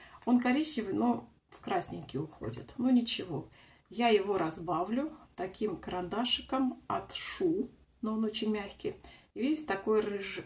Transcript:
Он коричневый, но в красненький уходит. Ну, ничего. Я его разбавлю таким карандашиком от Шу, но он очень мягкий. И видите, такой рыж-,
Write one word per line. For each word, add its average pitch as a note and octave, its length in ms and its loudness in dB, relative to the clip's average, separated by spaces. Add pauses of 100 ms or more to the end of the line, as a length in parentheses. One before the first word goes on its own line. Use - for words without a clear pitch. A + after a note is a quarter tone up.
(260)
Он A#3+ 140 6
коричневый, B3 540 0
но A#3 340 2 (220)
в - 120 -20
красненький - 580 -4
уходит. - 580 -8
Ну, B3 140 2
ничего. A#3 580 2 (400)
Я A#3 200 2
его G3 280 4
разбавлю F3+ 800 -2 (180)
таким F#3 420 -4
карандашиком A#3+ 1120 -2
от - 260 -4
Шу, F4+ 580 0 (300)
но A3 120 -2
он A3 100 2
очень G#3+ 280 0
мягкий. G3+ 440 -4 (380)
И G3+ 80 -6
видите, D4+ 240 0
такой - 360 2
рыж-, G3+ 440 -4